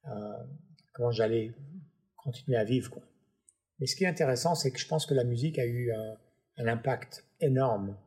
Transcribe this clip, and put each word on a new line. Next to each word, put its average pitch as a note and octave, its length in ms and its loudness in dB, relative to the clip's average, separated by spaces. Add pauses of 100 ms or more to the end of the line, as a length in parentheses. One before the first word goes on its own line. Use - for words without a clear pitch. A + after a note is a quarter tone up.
euh, G#2+ 260 -6 (600)
comment A#2+ 160 2
j'allais A2+ 420 2 (640)
continuer B2+ 400 -2
à A2 80 4
vivre, A#2+ 260 0
quoi. - 120 -14 (760)
Mais C#3 80 -2
ce - 100 -2
qui F#3+ 80 2
est F3+ 40 4
intéressant, D#3 460 2
c'est D3 160 0
que - 80 -10
je - 100 -6
pense D#3 160 0
que C#3+ 100 0
la B2 100 4
musique B2 340 0
a B2 80 0
eu A#2+ 260 0
un, A2 240 -6 (420)
un A#2 80 -2
impact A#2 580 -2 (160)
énorme B2 680 2